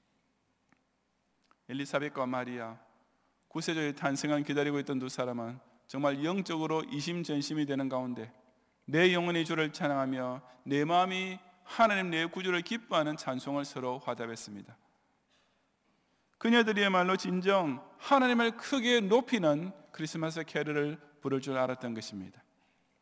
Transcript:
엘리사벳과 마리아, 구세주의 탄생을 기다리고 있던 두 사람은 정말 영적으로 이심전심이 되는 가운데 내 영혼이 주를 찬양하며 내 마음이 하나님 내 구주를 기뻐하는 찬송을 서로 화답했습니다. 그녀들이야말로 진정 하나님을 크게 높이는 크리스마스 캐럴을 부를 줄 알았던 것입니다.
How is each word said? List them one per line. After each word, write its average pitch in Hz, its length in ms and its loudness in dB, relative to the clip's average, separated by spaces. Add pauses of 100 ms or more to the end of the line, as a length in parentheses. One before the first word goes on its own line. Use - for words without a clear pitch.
(1700)
엘리사벳과 139 580 -2
마리아, 123 520 -4 (680)
구세주의 156 460 0
탄생을 147 500 0
기다리고 143 340 0
있던 139 200 -2
두 127 120 -6
사람은 123 480 -6 (280)
정말 143 380 0
영적으로 160 600 -2
이심전심이 151 840 -4
되는 135 240 -2
가운데 123 420 -6 (520)
내 170 280 6
영혼이 170 320 0
주를 160 260 0
찬양하며 131 680 -2 (240)
내 143 220 0
마음이 185 520 2 (240)
하나님 202 480 2
내 165 140 0
구주를 180 380 -2
기뻐하는 170 560 -2
찬송을 139 480 -4
서로 127 320 -6
화답했습니다. 113 760 -8 (1600)
그녀들이야말로 202 800 4
진정 180 680 2 (140)
하나님을 240 580 4
크게 240 440 2
높이는 202 720 2 (200)
크리스마스 160 500 -4
캐럴을 147 560 -2 (220)
부를 135 220 -2
줄 135 160 -2
알았던 127 340 -2
것입니다. 101 500 -12 (580)